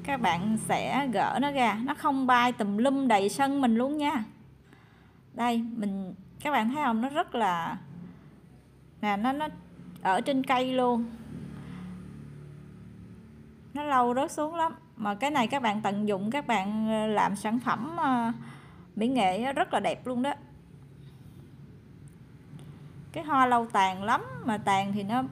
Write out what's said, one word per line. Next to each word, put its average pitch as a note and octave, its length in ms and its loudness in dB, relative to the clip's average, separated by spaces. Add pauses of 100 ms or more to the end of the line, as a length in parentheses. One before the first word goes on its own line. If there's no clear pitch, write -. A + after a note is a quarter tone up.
Các C#4 180 -2
bạn G3 360 2 (100)
sẽ F3 460 0
gỡ F3 280 2
nó C#4+ 100 2
ra, A#3 320 2
nó C#4+ 100 -2
không C4+ 340 0
bay B3 240 6
tùm G3+ 260 -2
lum C4+ 300 4
đầy G3+ 220 6
sân C#4 320 2
mình A#3 140 6
luôn C4+ 220 2
nha. C#4+ 260 0 (1080)
Đây, A#3 300 0 (120)
mình, G3 380 -4 (260)
các D4 120 -2
bạn A3+ 180 4
thấy D4 140 -2
không? A3+ 180 2
Nó C4 80 0
rất D#4 260 -2
là, F3 420 0 (1200)
nè, G#3 160 0
nó, A#3 140 0
nó D4+ 160 -2 (540)
ở F#3 200 2
trên C4+ 220 0
cây B3+ 300 2
luôn. B3 320 2 (2750)
Nó D4 100 -6
lâu B3+ 320 4
rớt C#4 160 2
xuống D#4 240 -2
lắm. E4 180 0 (240)
Mà G#3 180 -2
cái C4+ 160 0
này C4 160 2
các C4+ 140 -2
bạn G#3+ 200 0
tận G#3 260 0
dụng, G3+ 240 0
các C#4+ 160 -2
bạn, G#3+ 420 0
ờ, A3 180 2
làm G3 280 2
sản A3 240 -2
phẩm, C4 380 -2
ờ, B3+ 340 2 (640)
mỹ G#3+ 120 0
nghệ G#3+ 360 2
á, B3+ 100 -2
rất F4+ 200 0
là A3+ 60 4
đẹp F3+ 280 -2
luôn B3 140 -2
đó. C#4 120 0 (2750)
Cái D#4+ 120 -6
hoa C#4 220 6
lâu A#3+ 200 4
tàn G3 380 2
lắm, B3 180 2 (240)
mà A3 120 0
tàn G3 360 2
thì G3+ 100 -2
nó A#3 280 0